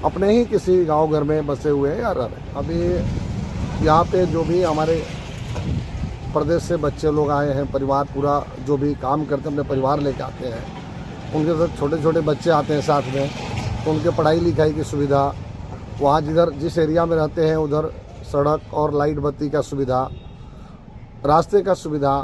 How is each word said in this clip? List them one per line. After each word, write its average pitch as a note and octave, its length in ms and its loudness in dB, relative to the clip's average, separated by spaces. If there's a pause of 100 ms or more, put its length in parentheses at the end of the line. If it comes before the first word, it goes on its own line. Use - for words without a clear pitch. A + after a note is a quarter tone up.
अपने F#3+ 280 2
ही A#3+ 120 4
किसी F#3 400 2
गांव D#3 280 2
घर D3+ 100 2
में D3+ 240 0
बसे C#3+ 240 -2
हुए C#3 200 2
हैं G3+ 120 -4
या A3 100 0
रह C3 120 -2
रहे - 160 -8
हैं। - 140 -12
अभी E3+ 720 -2 (580)
यहाँ D#3 220 6
पे F#3 220 2
जो E3 180 0
भी F3 180 2
हमारे D#3 320 2 (1400)
प्रदेश D3+ 300 2
से F3 140 -2
बच्चे D3+ 340 0
लोग D3 200 2
आए D3 220 2
हैं, C3+ 200 -2
परिवार C3+ 320 0
पूरा C#3 400 0 (220)
जो C#3+ 100 2
भी C#3+ 180 0
काम C#3+ 300 -2
करते C#3 240 -2
हैं C#3+ 80 -4
अपने C#3+ 120 -2
परिवार C3+ 320 0
लेके C3+ 220 -2
आते C3 260 -8
हैं, A#2 140 -8 (720)
उनके D#3 200 2
साथ D#3+ 240 0
छोटे D3 240 0
छोटे D#3+ 180 4
बच्चे D3+ 300 0
आते D3 240 4
हैं D3 60 2
साथ C#3+ 220 2
में, C#3 280 -2 (540)
तो D#3 60 0
उनके D#3 200 2
पढ़ाई D#3+ 300 4
लिखाई D#3 320 4
की D3+ 120 -4
सुविधा, C#3 500 2 (680)
वहाँ C#3+ 200 6
जिधर D#3+ 300 2
जिस D3 280 -2
एरिया E3 280 4
में E3 100 2
रहते D#3 300 2
हैं D#3+ 100 2
उधर D#3 360 0 (400)
सड़क D3 420 0
और D3 200 0
लाइट D3 240 2
बत्ती C#3+ 320 -2
का D3 100 2
सुविधा, C3 500 -2 (1160)
रास्ते E3+ 360 4
का F#3 120 2
सुविधा C#3+ 500 0